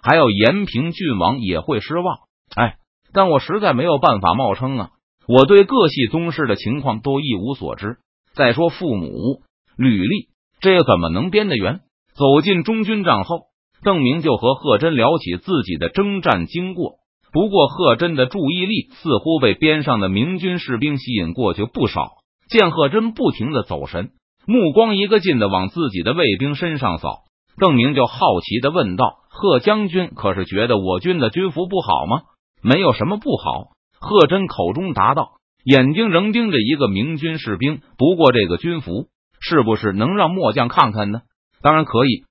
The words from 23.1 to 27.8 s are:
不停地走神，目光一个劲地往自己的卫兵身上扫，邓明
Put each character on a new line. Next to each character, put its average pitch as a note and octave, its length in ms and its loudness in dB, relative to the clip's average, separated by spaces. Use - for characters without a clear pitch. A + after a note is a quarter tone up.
不 A3 180 0
停 D3 220 -6
地 A#2 100 -2
走 C#2+ 240 -8
神， F#2 220 -8
目 G3 280 2
光 A3 240 4
一 G3+ 100 0
个 G3+ 140 2
劲 D#3+ 180 0
地 G2+ 80 2
往 F#2+ 220 -2
自 D#3+ 200 -4
己 F#2 140 -6
的 G#2+ 80 -2
卫 E3 140 0
兵 C#3 180 -4
身 E3 220 -6
上 G2+ 200 -4
扫， - 240 -10
邓 F3+ 160 4
明 C3 220 4